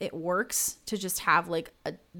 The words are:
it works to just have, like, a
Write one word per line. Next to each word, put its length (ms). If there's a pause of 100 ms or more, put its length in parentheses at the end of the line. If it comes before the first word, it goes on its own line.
it 140
works 600 (100)
to 100
just 240
have, 280
like, 240 (120)
a 100 (260)